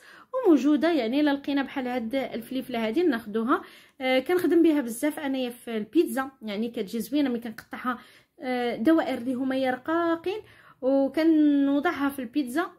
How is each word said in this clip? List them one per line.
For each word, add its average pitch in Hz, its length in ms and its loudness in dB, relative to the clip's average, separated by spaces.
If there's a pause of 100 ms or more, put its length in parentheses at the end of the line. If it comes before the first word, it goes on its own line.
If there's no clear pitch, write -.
(340)
وموجوده، 302 580 4
يعني 262 280 0
الا 302 100 4
لقينا 277 320 0
بحال 262 260 -6
هاد 247 260 -4
الفلفله 240 720 -6
هادي 226 160 0
ناخذوها. 226 600 0 (380)
آه، 262 200 2
كنخدم 349 420 4
بها 302 180 4
بزاف 277 380 -4
انايا 269 320 -4
في 240 260 -8
البيتزا، 262 540 0 (120)
يعني 214 280 -4
كتجي 226 300 -6
زوينه 285 300 -2
ملي 240 100 -4
كنقطعها، 240 580 -8 (420)
آه، 247 360 -4
دوائر 285 420 2
اللي 247 160 -4
هما 262 360 -2
رقاقين 330 720 -2 (400)
وكنوضعها 285 1300 2
في 277 100 -4
البيتزا، 269 600 -4